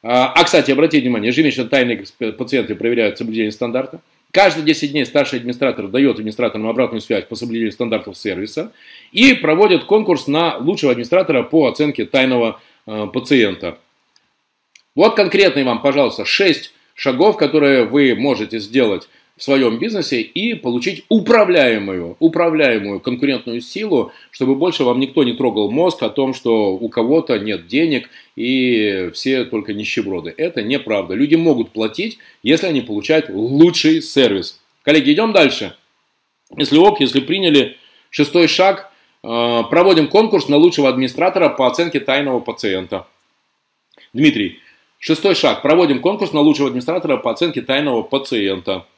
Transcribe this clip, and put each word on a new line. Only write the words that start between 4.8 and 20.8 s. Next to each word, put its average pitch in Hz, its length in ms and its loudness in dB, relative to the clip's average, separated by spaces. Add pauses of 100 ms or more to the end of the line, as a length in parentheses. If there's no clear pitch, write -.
дней 139 140 -2
старший 139 340 -2
администратор 120 480 -4
дает 120 300 2
администраторам 110 500 -4
обратную 117 320 -2
связь 104 240 -4
по - 120 -12
соблюдению 113 360 -6
стандартов 107 460 -6
сервиса 107 560 -8 (400)
и 254 200 4
проводит 170 520 2
конкурс 185 420 0
на 156 300 -2
лучшего 147 340 0
администратора 127 500 0
по 151 260 2
оценке 147 380 -2
тайного, 127 540 0 (260)
э, 107 280 -8
пациента. 104 640 0 (1160)
Вот 190 220 4
конкретные 185 480 2
вам, 120 180 0
пожалуйста, 135 440 0
шесть - 480 0 (220)
шагов, 143 420 2
которые 139 480 2
вы 127 280 2
можете 110 460 -4
сделать 107 480 -2 (300)
в - 60 -16
своем 131 340 2
бизнесе 175 420 -4
и 196 360 -4
получить 123 540 -6